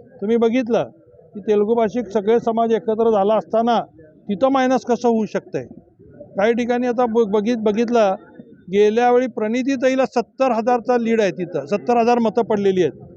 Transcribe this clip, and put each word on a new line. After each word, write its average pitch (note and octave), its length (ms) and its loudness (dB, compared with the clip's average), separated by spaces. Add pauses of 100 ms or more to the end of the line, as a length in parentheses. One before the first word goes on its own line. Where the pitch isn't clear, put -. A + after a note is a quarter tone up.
(220)
तुम्ही A3+ 160 0
बघितलं A3+ 460 0 (500)
की G#3 60 -14
तेलुगू G#3 360 0
भाषिक A3+ 320 -2
सगळे A3 320 0
समाज A3+ 340 0
एकत्र A3 380 0
झाला G#3 240 2
असताना A3 460 0 (480)
तिथं C4 220 0
मायनस B3+ 300 2
कसं A#3+ 280 -2
होऊ A3 160 0
शकतंय? D#3+ 400 -8 (720)
काही A3 160 2
ठिकाणी B3 340 -2
आता B3 180 0
ब-, A3+ 260 0
बघित-, A3 300 0
बघितलं, G#3+ 540 2 (360)
गेल्या G#3+ 600 2
वेळी B3+ 160 2
प्रणितीताईला B3+ 800 -2
सत्तर B3+ 460 -2
हजारचा B3 460 0
लीड A3+ 240 0
आहे, F#3+ 100 0
तिथं D#3+ 340 -6
सत्तर G#3 320 -2
हजार A#3 220 2
मतं A#3 220 0
पडलेली G3 400 0
आहेत. D3 100 2 (240)